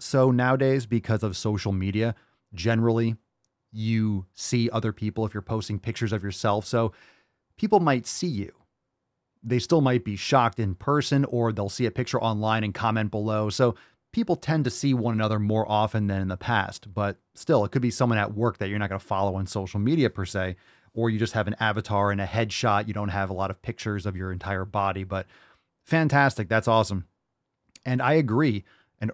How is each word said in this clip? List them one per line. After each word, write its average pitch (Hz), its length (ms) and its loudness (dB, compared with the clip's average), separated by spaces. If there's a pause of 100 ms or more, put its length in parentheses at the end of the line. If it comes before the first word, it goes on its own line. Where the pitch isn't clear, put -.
so 131 320 4
nowadays 131 540 2
because 107 360 0
of 101 140 -2
social 104 340 -2
media. 98 460 0 (360)
Generally, 113 640 2 (640)
you 110 580 0
see 117 360 -2
other 110 220 -2
people 107 340 -4
if 104 80 -6
you're 101 80 -6
posting 107 380 -4
pictures 113 320 -4
of 101 100 -2
yourself. 101 420 0
So 117 280 0 (640)
people 208 240 2
might 139 260 2
see - 220 -6
you. 101 240 -6 (920)
They 120 160 0
still 160 220 2
might 127 240 2
be 104 100 -6
shocked 117 460 2
in 98 160 0
person, 143 480 0
or 117 260 0
they'll 101 180 -2
see 123 180 -2
a 110 40 0
picture 120 320 -4
online 110 400 0
and 104 100 -4
comment 110 380 0
below. 107 400 -2
So 120 240 2 (380)
people 190 240 0
tend 160 260 0
to 123 80 0
see 139 240 0
one 117 200 0
another 107 260 2
more 107 280 0
often 107 380 2
than 98 160 0
in 95 60 -2
the 95 80 -4
past. 101 580 -4
But 101 240 -2 (160)
still, 127 300 2
it 101 80 -4
could 135 100 0
be 120 80 2
someone 117 260 2
at 104 180 0
work 113 240 0
that 95 100 -4
you're 104 100 -2
not 101 120 -2
gonna 98 100 -4
follow 98 340 -2
on 95 140 -4
social 101 320 -4
media 131 280 2
per 98 160 -4
se, 92 300 -4 (380)
or 117 180 0
you 110 80 0
just 107 140 0
have 104 160 -2
an 104 100 -4
avatar 104 540 0
and 98 80 -2
a 98 60 -2
headshot. 107 600 0
You 104 80 -6
don't 104 140 -4
have 98 200 -2
a 98 60 -6
lot 95 160 -4
of 95 100 -10
pictures 101 460 -6
of 98 80 -6
your 92 160 -6
entire 92 340 -4
body, 98 380 -2
but 95 240 -6 (560)
fantastic. 139 680 2
That's 110 200 2
awesome. 101 380 2 (760)
And 127 160 0
I 131 120 2
agree. 123 500 2 (380)
An 110 140 -2